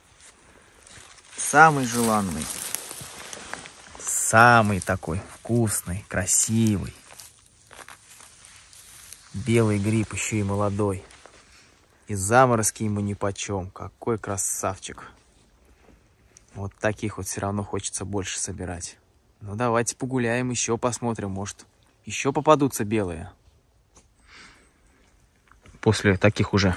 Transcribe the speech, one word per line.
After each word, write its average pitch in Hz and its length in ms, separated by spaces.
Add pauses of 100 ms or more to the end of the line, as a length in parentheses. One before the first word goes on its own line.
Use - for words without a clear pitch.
(1400)
Самый 143 500
желанный. 107 600 (1500)
Самый 113 800
такой 95 420 (120)
вкусный, 107 720
красивый. 107 840 (2500)
Белый 107 460
гриб, 107 340
еще 110 240
и 104 60
молодой. 101 600 (1040)
И 107 80
заморозки 113 680
ему 104 180
нипочем. 101 680
Какой 104 460
красавчик. - 840 (1500)
Вот 101 240
таких 107 380
вот 95 100
все - 140
равно 98 220
хочется - 420
больше 98 340
собирать. 87 580 (440)
Ну, 101 140
давайте 117 400
погуляем, 127 540
еще 117 280
посмотрим, 113 540
может, 98 340 (400)
еще 120 260
попадутся 143 540
белые. 92 440 (2500)
После 104 380
таких - 360
уже 95 240